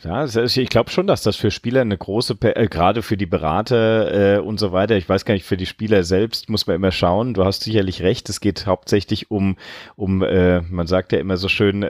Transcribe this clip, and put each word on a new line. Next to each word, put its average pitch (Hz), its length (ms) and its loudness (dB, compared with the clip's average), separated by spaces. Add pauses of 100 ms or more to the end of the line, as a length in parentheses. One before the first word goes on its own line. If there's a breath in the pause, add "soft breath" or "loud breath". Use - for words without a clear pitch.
ja, 110 220 -4
es 113 100 -6
ist, 117 220 0
ich 127 120 0
glaub 113 220 0
schon, 185 160 0
dass 170 160 0
das 104 140 0
für 104 160 0
Spieler 127 280 -2
eine 104 160 0
große, 110 380 -4
Pe-, 107 220 0
äh, 113 100 2
gerade 92 360 2
für 107 140 -2
die 95 100 -2
Berater, 101 1120 2
äh, - 20 2
und 98 180 -4
so 101 140 -2
weiter, 104 240 2
ich 92 120 -2
weiß 98 160 0
gar 107 100 0
nicht, 95 120 -4
für 98 100 -2
die 92 100 -6
Spieler 104 360 2
selbst 95 480 -2
muss 107 160 -2
man 95 80 0
immer 95 160 2
schauen. 101 420 0
Du 95 120 0
hast 98 180 0
sicherlich 98 400 0
recht, 98 260 0
es 101 120 -8
geht 101 260 -2
hauptsächlich 101 640 -2
um, 98 260 0 (380 loud breath)
um, 95 300 0
äh, 90 380 4
man 85 260 -6
sagt 92 240 0
ja 90 80 2
immer 92 160 -2
so 92 100 -6
schön, 101 440 0